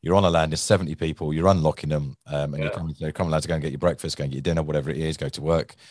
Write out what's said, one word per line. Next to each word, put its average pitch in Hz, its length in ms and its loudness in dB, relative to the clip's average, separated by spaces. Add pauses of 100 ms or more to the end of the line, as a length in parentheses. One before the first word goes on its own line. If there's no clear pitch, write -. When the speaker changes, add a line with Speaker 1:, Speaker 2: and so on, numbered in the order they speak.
Speaker 1:
you're 85 100 2
on 98 100 8
a 90 60 6
land, 80 220 4
there's 78 100 -2
seventy 90 320 2
people, 76 400 -4
you're 82 140 2
unlocking 78 420 4
them, 71 260 -2 (120)
um, 71 260 -4
and 71 40 -6
Speaker 2:
Yeah. 76 80 -2
Speaker 1:
you're - 80 -4
coming, 82 260 -6
they're 78 120 -4
coming, 85 200 -2
"Lads, 78 160 0
go 85 80 0
and 76 80 -4
get 76 80 -4
your 69 80 -8
breakfast, 82 380 -2
go 71 60 -4
and 69 80 -4
get 65 60 -8
your 67 60 -8
dinner," 82 180 0
whatever 76 300 -2
it 64 60 -4
is, 80 200 -2
go 69 120 -6
to - 120 -10
work. 80 320 0 (180)